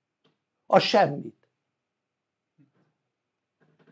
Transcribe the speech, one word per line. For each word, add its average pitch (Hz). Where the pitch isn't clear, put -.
A -
semmit. 143